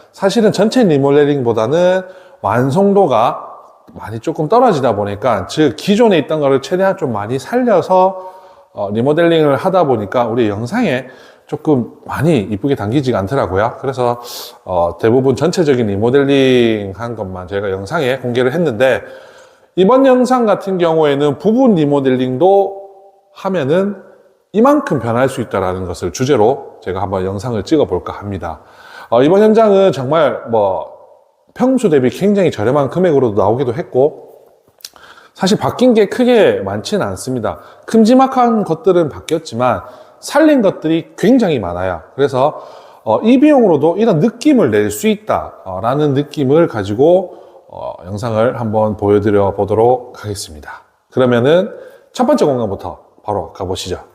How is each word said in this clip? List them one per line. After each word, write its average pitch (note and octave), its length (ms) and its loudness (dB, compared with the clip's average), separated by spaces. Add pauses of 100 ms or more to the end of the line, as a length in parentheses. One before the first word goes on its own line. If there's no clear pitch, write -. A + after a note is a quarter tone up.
(120)
사실은 G3 400 0
전체 A3+ 320 2
리모델링보다는 C#3+ 1200 2 (380)
완성도가 C#3+ 1080 0 (460)
많이 A2+ 240 -12
조금 D#3 280 -4
떨어지다 D3+ 480 2
보니까, G2+ 520 -2
즉 D3+ 280 0
기존에 G#3 440 2
있던 D#3 200 -2
거를 C3+ 220 2
최대한 F#3 360 -2
좀 C#3+ 160 -4
많이 G#2 240 -6
살려서, F#3+ 960 0 (420)
어, G2+ 180 -6
리모델링을 D3+ 640 2
하다 F3+ 300 0
보니까 A#2+ 400 0
우리 A2+ 240 0
영상에 B2+ 580 -4 (380)
조금 C#3 460 -2 (140)
많이 D3 340 0
이쁘게 G#2+ 360 -4
담기지가 A#2 440 -2
않더라고요. G2+ 640 -2
그래서, B2 400 -4 (420)
어, F2 360 -2
대부분 B2+ 360 2
전체적인 D3 520 0
리모델링 A#2+ 1080 2
한 A#2 200 -10
것만 F#2 320 -10
저희가 G2+ 240 -6
영상에 B2 460 -4
공개를 B2 360 -2
했는데, C3 480 0 (760)
이번 A#3+ 300 4
영상 B3+ 400 2
같은 F#3+ 320 -2
경우에는 D3+ 600 2
부분 A3+ 380 2
리모델링도 C#3+ 1080 0 (520)
하면은 F#3+ 640 -2 (560)
이만큼 B3 460 2
변할 A#2 300 0
수 C3 120 -6
있다라는 F#2 440 -4
것을 F2 280 -8
주제로 C3 680 0
제가 F#2 200 -6
한번 F#2+ 240 -4
영상을 G#2 380 -6
찍어볼까 A2+ 500 -2
합니다. F2 480 -10 (480)
어, A#2 120 2
이번 F3+ 200 4
현장은 G#3 500 4
정말 C3 580 0
뭐 G2 440 -2 (600)
평수 B3 360 0
대비 C3 200 2
굉장히 G3 420 0
저렴한 C3 380 0
금액으로도 C3+ 500 0
나오기도 A#2 340 0
했고, C#3 560 -2 (1040)
사실 F#3 240 0
바뀐 A3+ 360 0
게 G#3 160 2
크게 G3+ 540 2
많지는 G#2+ 440 -6
않습니다. G#2 520 -6 (260)
큼지막한 A#3+ 800 2
것들은 E3+ 460 0
바뀌었지만 A#2 720 -4 (380)
살린 D4 420 2
것들이 E3 560 -2
굉장히 G3 420 2
많아요. F2 420 -4 (140)
그래서, C3+ 460 0 (420)
어, A2 180 2
이 B3 180 4
비용으로도 F#3 580 4
이런 G#3 220 2
느낌을 A3 520 2
낼 G#2 180 2
수 - 180 -4
있다, G2 460 -2 (120)
어, F#2 160 -8
라는 C#3+ 320 0
느낌을 C#3+ 540 2
가지고, B2+ 720 0 (300)
어, - 260 -14 (120)
영상을 A2 540 -2
한번 G#2+ 380 -2
보여드려 G2+ 560 2
보도록 A2 720 -2
하겠습니다. E2 600 -14 (280)
그러면은 C3 600 2 (420)
첫 B3 120 -2
번째 C4+ 200 2
공간부터 G#2+ 540 -4 (240)
바로 G2+ 300 -6
가보시죠. F2+ 460 -8 (160)